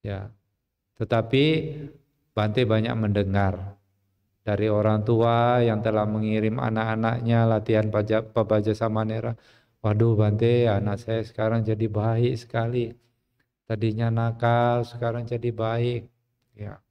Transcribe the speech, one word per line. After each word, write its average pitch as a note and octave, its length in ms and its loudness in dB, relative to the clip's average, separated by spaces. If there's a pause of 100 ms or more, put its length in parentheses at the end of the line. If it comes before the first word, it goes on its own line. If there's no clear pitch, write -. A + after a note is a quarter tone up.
Ya. G2+ 260 -8 (680)
Tetapi A#2 460 2 (880)
Bante G#2+ 320 2
banyak A2 320 2
mendengar G2 800 0 (680)
dari G#2 240 0
orang G#2+ 320 2
tua A#2 640 4
yang A2 180 0
telah G#2+ 240 0
mengirim G#2+ 560 -2
anak-anaknya A2+ 880 0
latihan A2 400 2
paja-, G#2+ 320 0
pabaja G#2+ 540 0
samanera, A2 580 -4 (460)
"Waduh A2 400 2
Bante, A#2 480 4
anak G2+ 340 0
saya A2+ 220 -4
sekarang A2 420 -2
jadi A2 240 -2
baik A2+ 480 0
sekali. A#2 540 -4 (760)
Tadinya A2+ 460 -2
nakal, A#2+ 720 2
sekarang A#2+ 420 -6
jadi A#2+ 240 -4
baik." A#2 600 -4 (420)
Ya. G#2 380 -16